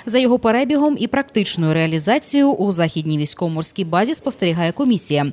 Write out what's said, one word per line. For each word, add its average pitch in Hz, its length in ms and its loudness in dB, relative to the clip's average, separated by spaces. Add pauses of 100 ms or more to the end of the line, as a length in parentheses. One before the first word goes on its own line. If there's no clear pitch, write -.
За 233 140 2
його 254 200 2
перебігом 277 600 2
і 226 80 -2
практичною 190 680 0
реалізацією 180 760 2
у 202 200 -2
Західній 160 460 -2
військово-морській 160 680 -2
базі 190 300 0
спостерігає 170 560 -2
комісія, 160 600 0